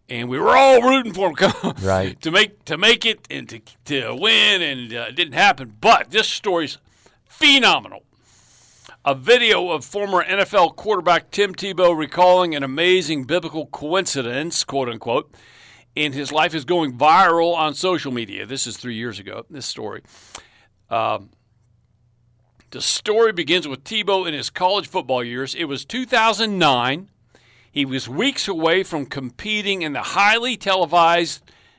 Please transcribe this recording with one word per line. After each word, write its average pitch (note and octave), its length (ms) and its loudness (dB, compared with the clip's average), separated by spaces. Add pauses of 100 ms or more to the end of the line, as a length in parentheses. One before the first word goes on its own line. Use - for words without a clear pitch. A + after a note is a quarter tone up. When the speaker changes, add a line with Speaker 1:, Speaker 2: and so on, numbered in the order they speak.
Speaker 1:
and B2 180 -8
we B2+ 100 -6
were F#3+ 200 4
all C4+ 240 8
rooting B3 320 2
for F#3 160 0
him F#3 240 2 (100)
<laughs> E3+ 180 -6
Speaker 2:
Right. F#2+ 400 0
Speaker 1:
to D#3+ 80 -6
make, G#3 360 0
to D3+ 120 -6
make A3+ 280 2
it G#3+ 240 -4
and C3+ 180 -12
to, A2 140 -18 (240)
to A#2+ 340 -4
win, G#3 420 2
and, B2+ 320 -8
uh, A#2 160 -8
it B2+ 60 -16
didn't D#3+ 200 -4
happen. D#3+ 440 0
But G3 320 4
this G#3 160 2
story's E3+ 500 -4 (480)
phenomenal. F#3 800 2 (1000)
A C#3 100 0
video F#3 560 4
of D3+ 120 -4
former G3 380 -2
N F#3+ 180 -2
F F#3+ 140 -2
L F3 160 4
quarterback F3 600 0
Tim G3 220 0
Tebow F3 440 2
recalling F3+ 580 4
an C#3 80 -4
amazing D#3 640 0
biblical D#3 420 -4
coincidence, D3 960 -4
quote C3+ 240 -4
unquote, A#2 420 -4 (640)
in D3+ 200 -4
his C#3 180 -8
life D#3+ 240 0
is D3+ 80 -6
going D3 340 -2
viral E3+ 560 4
on D#3 200 -2
social F3+ 400 -2
media. G2+ 320 -8
This B2 200 -8
is A#2 120 -10
three B2 180 -10
years A2 240 -10
ago, G2 300 -14
this C#3 160 -14
story. G#2 380 -10 (840)
Um, A2 420 -2 (1400)
the B2+ 100 -12
story A3 520 2
begins E3 340 -2
with C3+ 160 -10
Tebow G3 440 -2
in D#3+ 60 -4
his C3 160 -8
college F#3 380 0
football C3 360 -2
years. B2 300 -8
It E3 120 -4
was C#3 200 -8
two B3+ 200 -8
thousand A3 520 0
nine. C#3 520 2 (640)
He C#3+ 120 -2
was C3 220 -6
weeks G3+ 400 -2
away E3+ 360 0
from D3 240 -6
competing G3 760 -6
in D#3 120 -6
the B2 100 -4
highly A3 520 0
televised E3+ 840 2 (380)